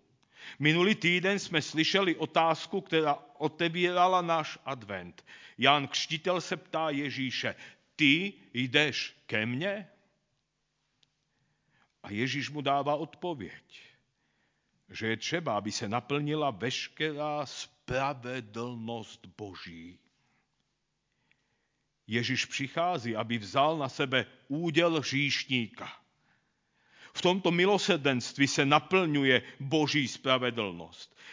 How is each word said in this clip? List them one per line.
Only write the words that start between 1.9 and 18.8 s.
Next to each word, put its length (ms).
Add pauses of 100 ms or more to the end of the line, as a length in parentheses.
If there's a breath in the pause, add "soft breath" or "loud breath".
otázku, 680
která 340 (220)
otevírala 840
náš 440
advent. 600 (320 loud breath)
Jan 300
Křtitel 540
se 160
ptá 320
Ježíše: 640 (400 loud breath)
„Ty 380 (200)
jdeš 640 (100)
ke 200
mně?“ 420 (2250)
A 80
Ježíš 380
mu 120
dává 340
odpověď, 880 (1080)
že 180
je 100
třeba, 400
aby 140
se 180
naplnila 640
veškerá 960
spravedlnost 1800 (120)